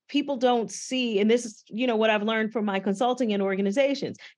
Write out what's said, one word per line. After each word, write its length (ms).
people 280
don't 340
see, 480
and 120
this 160
is, 220
you 180
know, 100
what 140
I've 120
learned 300
from 140
my 120
consulting 520
in 100
organizations, 760